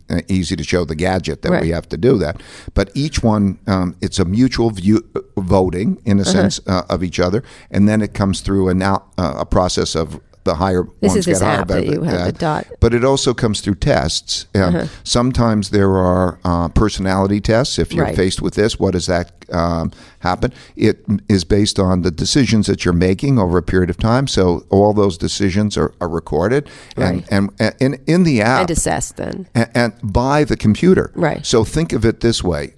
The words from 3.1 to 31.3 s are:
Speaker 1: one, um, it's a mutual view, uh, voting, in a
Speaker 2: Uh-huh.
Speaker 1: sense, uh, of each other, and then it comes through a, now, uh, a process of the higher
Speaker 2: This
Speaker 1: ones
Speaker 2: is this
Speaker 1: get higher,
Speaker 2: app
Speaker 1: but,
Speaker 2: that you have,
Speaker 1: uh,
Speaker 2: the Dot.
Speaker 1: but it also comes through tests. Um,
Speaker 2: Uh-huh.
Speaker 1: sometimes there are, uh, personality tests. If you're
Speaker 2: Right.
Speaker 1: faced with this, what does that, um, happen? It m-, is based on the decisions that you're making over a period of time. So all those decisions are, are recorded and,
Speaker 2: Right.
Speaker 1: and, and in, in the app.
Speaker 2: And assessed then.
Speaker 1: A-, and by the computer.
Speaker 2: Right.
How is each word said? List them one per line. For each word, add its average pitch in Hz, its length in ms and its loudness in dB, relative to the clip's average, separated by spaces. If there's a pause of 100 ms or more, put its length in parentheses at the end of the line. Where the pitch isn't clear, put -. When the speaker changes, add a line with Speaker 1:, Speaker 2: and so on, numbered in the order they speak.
Speaker 1:
one, 107 420 2
um, 92 360 -2
it's - 180 -4
a 92 60 0
mutual 117 460 0
view, 101 320 2 (120)
uh, - 40 -2 (180)
voting, 92 680 0
in 101 140 2
a 98 40 0
Speaker 2:
Uh-huh. - 80 0
Speaker 1:
sense, - 360 2
uh, 92 220 0
of 92 140 -2
each 87 160 -4
other, 92 240 0 (280)
and 101 160 4
then 107 140 2
it 101 120 -6
comes 98 280 -2
through 98 280 0
a, 90 40 0
now, 95 300 0 (140)
uh, 82 200 -2
a - 80 -6
process 90 500 0
of 76 240 -4 (240)
the 90 100 0
higher 90 300 0 (180)
Speaker 2:
This 202 80 2
Speaker 1:
ones 190 120 2
Speaker 2:
is 165 40 -8
this 175 140 0
Speaker 1:
get - 60 0
higher, - 160 2
Speaker 2:
app 175 80 -6
Speaker 1:
but, - 40 -2
Speaker 2:
that - 140 0
you 151 160 -2
have, 165 180 -2
Speaker 1:
uh, - 40 -4
Speaker 2:
the 175 80 -2
Dot. 156 340 -4 (120)
Speaker 1:
but 117 140 2
it 120 100 2
also 135 300 2
comes 110 280 -2
through 98 120 -2
tests. - 800 -2
Um, 98 80 2 (140)
Speaker 2:
Uh-huh. - 100 -2 (180)
Speaker 1:
sometimes 120 680 0
there 98 260 2
are, 92 500 2
uh, 85 220 0
personality 98 760 0
tests. 113 380 0
If 80 120 -2
you're 165 140 0
Speaker 2:
Right. 82 100 -4
Speaker 1:
faced 92 280 0
with - 100 -4
this, 101 260 0
what 95 140 0
does 87 140 -2
that, 87 240 -2 (200)
um, 85 380 -2 (300)
happen? 92 340 -2 (220)
It - 340 0
m-, 101 180 0
is 95 180 2
based 104 340 0
on 92 240 2
the 90 80 0
decisions 107 560 0
that 95 180 -2
you're 90 80 2
making 98 460 2
over 90 180 2
a 82 60 2
period 90 260 0
of 90 80 -6
time. 131 300 0
So 90 420 0
all 101 240 4
those 98 240 2
decisions 98 600 -2
are, 78 220 0
are 87 100 -4
recorded 90 600 -2 (260)
and, - 80 -2
Speaker 2:
Right. 90 280 -2
Speaker 1:
and, 98 180 0 (100)
and 110 200 0
in, 135 260 0
in 170 180 4
the 143 200 4
app. 123 180 2
Speaker 2:
And 175 80 -2
assessed - 480 -4
then. - 380 -10
Speaker 1:
A-, 117 200 0
and 120 180 0 (100)
by 127 400 0
the 120 140 -2
computer. - 580 2
Speaker 2:
Right. - 280 -2